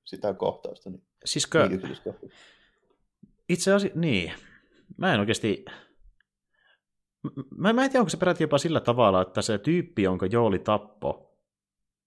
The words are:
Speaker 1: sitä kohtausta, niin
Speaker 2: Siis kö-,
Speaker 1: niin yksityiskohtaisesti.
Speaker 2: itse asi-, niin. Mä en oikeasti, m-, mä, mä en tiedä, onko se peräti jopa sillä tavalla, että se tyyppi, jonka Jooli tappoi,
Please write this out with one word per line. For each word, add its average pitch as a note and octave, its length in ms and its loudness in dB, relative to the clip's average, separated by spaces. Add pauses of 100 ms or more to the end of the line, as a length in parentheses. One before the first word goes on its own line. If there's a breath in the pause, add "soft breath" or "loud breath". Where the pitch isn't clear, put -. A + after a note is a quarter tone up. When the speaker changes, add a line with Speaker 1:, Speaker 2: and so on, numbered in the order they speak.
Speaker 1:
sitä - 300 -6
kohtausta, - 560 -8
niin - 120 -16 (220)
Speaker 2:
Siis - 220 -4
kö-, D#3+ 160 2
Speaker 1:
niin G2 120 2
yksityiskohtaisesti. - 640 -10 (1080 soft breath)
Speaker 2:
itse F3+ 240 2
asi-, G3+ 220 2
niin. A2 380 0 (640 loud breath)
Mä F3 180 0
en G#2 60 2
oikeasti, G#2 440 -2 (1600 loud breath)
m-, C3+ 200 -10 (140)
mä, G3+ 160 0
mä B3+ 120 2
en C4+ 60 0
tiedä, C4+ 100 2
onko F#3 100 2
se E3 60 -6
peräti E3+ 280 0
jopa C#3+ 140 2
sillä D#3 220 0
tavalla, G#2+ 420 4
että G2 200 -4
se G#2 160 -2
tyyppi, E3 440 -2
jonka F#2 240 2
Jooli G#2+ 320 2
tappoi, - 680 -4 (800)